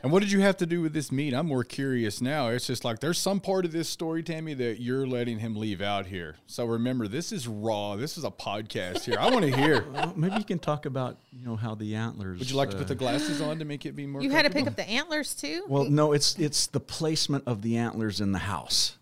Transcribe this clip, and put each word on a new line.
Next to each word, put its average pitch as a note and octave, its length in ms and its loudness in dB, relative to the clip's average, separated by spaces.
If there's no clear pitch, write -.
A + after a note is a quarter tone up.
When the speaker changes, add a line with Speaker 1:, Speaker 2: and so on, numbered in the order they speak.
Speaker 1:
And C3+ 120 2
what G3 80 8
did G3+ 100 2
you G3 100 6
have G3 160 6
to F3+ 80 2
do E3+ 160 0
with D#3 120 0
this D3+ 180 -2
meat? C#3 220 0
I'm D3+ 140 0
more B2+ 180 2
curious B2 560 0
now. C3+ 280 2
It's A#2+ 180 0
just B2 180 -4
like A#2 140 -2
there's E3 180 0
some F#3+ 240 2
part F#3 240 2
of D#3+ 80 -2
this D#3+ 160 -2
story, E3 340 -2
Tammy, D#3+ 300 -4
that A#2+ 260 -2
you're B2+ 260 0
letting A#2+ 340 0
him A2+ 160 -4
leave G#2 260 -2
out G2+ 240 0
here. F2 320 -8
So - 160 -6
remember, A#2 460 0
this D#3 240 -4
is B2+ 160 -6
raw. G#2 480 -2
This C#3 200 -6
is D#3+ 60 -8
a G#2+ 80 -2
podcast G#2 720 -4
here. - 160 0
I E3+ 100 6
wanna G#3+ 240 4
hear. C3+ 360 6
Speaker 2:
<laughs> C3 40 -12
Well, F3 220 -2
maybe F#3+ 220 2
you G#3 80 -2
can F3+ 140 -2
talk D3+ 260 -2
about, B2+ 320 -4
you B2 120 -14
know, A#2 120 -4
how A2 180 -4
the G#2+ 200 -4
antlers, G#2 440 -4
Speaker 1:
Would B2+ 100 -4
you C3+ 60 -2
like C#3 140 2
to G2 80 -4
put - 80 -2
Speaker 2:
uh, - 40 -6
Speaker 1:
the C#3 60 0
glasses C#3+ 460 -2
on D#3 180 -4
to D3+ 60 -6
make C#3+ 200 -8
it C#3+ 80 -8
be C#3+ 140 -8
more C#3 140 -6
Speaker 3:
You C4+ 80 0
had D4+ 140 4
to D4 60 4
pick C#4+ 140 0
Speaker 1:
comfortable? G3+ 200 -2
Speaker 3:
up - 40 -6
the G3+ 60 -4
antlers, D4+ 420 -2
too? E4 320 -6
Speaker 2:
Well, C#3+ 180 2
no, D3+ 280 6
it's, - 260 2
it's D3 280 0
the - 120 -2
placement D#3 640 -2
of A2+ 160 -2
the A#2 140 0
antlers A2 460 0
in G2 100 2
the F#2 80 2
house. - 640 0